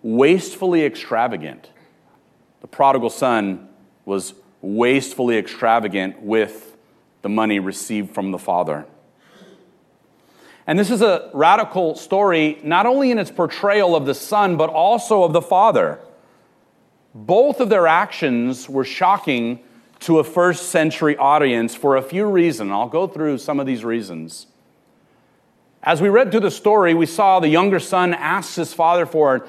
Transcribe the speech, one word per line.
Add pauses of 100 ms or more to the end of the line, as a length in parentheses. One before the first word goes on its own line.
wastefully
extravagant. (920)
The
prodigal
son (340)
was (260)
wastefully
extravagant
with (460)
the
money
received
from
the
father. (1800)
And
this
is
a
radical
story,
not
only
in
its
portrayal
of
the
son,
but
also
of
the
father. (1120)
Both
of
their
actions
were
shocking (400)
to
a
first
century
audience
for
a
few
reasons.
I'll
go
through
some
of
these
reasons. (1300)
As
we
read
through
the
story,
we
saw
the
younger
son
asks
his
father
for
an